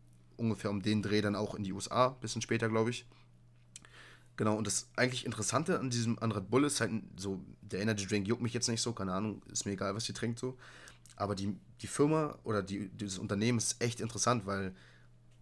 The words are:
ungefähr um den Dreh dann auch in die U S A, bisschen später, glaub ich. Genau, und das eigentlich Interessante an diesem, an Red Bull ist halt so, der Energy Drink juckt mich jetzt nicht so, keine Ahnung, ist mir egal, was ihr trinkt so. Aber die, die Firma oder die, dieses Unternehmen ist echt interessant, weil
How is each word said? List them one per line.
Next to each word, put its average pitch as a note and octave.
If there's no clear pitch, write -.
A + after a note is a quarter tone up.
ungefähr A2
um G2+
den G#2+
Dreh G#2+
dann G2+
auch G#2
in G#2
die F#2
U G2
S -
A, B2+
bisschen A#2
später, A2+
glaub A2
ich. -
Genau, G#2+
und G#2+
das -
eigentlich B2+
Interessante A#2+
an C3
diesem, A#2
an A2+
Red G2
Bull C3+
ist C#3
halt A2
so, F#2+
der G#2+
Energy G#2
Drink G2+
juckt A2+
mich A#2
jetzt A#2
nicht A2+
so, A#2+
keine F#2+
Ahnung, G2+
ist -
mir G2+
egal, G2
was A2
ihr -
trinkt A#2
so. B2+
Aber G2+
die, G2
die -
Firma D3+
oder G#2+
die, G2
dieses G2+
Unternehmen A2+
ist -
echt A#2
interessant, A2+
weil G2